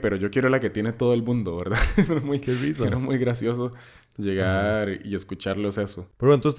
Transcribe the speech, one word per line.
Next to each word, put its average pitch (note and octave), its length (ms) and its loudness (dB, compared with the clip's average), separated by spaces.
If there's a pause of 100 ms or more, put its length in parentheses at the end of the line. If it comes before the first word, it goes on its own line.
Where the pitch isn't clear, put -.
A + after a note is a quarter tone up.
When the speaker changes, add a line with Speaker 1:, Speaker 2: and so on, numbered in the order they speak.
Speaker 1:
pero G2+ 140 2
yo G2 160 -2
quiero C3 160 2
la B2+ 140 4
que A2 80 0
tiene G#2+ 240 -2
todo B2 200 2
el A#2+ 100 2
mundo", A2 340 -2
¿verdad? F#2+ 300 -2
<laughs> - 100 0 (120)
Era D#3 120 0
muy, C#3+ 180 -2
Speaker 2:
Qué B2+ 140 -2
risa. C3 340 -2
Speaker 1:
era G#2+ 100 0
muy C3+ 200 0
gracioso A#2+ 560 0 (420)
llegar G2 720 0
Speaker 2:
Ajá. F#2+ 140 -6
Speaker 1:
y G2+ 120 -4
escucharlos G2 640 -4
eso. G2 240 -6 (140)
Speaker 2:
Pero B2+ 120 4
bueno, D3 60 8
entonces D3 240 2